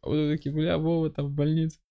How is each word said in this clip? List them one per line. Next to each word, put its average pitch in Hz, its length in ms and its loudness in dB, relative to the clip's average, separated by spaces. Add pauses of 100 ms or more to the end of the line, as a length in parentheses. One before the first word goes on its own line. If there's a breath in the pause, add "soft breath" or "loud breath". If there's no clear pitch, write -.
А - 80 -8
потом 151 220 2
такие: 151 240 -4
«Бля, 160 220 2
Вова 160 320 0
там 143 180 -4
в 143 60 -4
больнице». 156 460 0 (120)